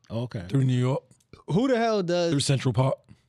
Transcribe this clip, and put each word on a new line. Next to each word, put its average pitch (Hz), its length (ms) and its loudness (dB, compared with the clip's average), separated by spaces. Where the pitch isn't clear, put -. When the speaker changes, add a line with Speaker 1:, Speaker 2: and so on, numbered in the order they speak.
Speaker 1:
Oh, 117 140 -6
okay. 110 260 -8
Speaker 2:
through 135 160 2
New 127 140 2
York, 127 240 -2
Speaker 3:
Who 240 200 2
the 254 80 2
hell 220 260 0
does 175 300 0
Speaker 2:
through 143 80 2
Central 131 340 0
Park. 131 240 0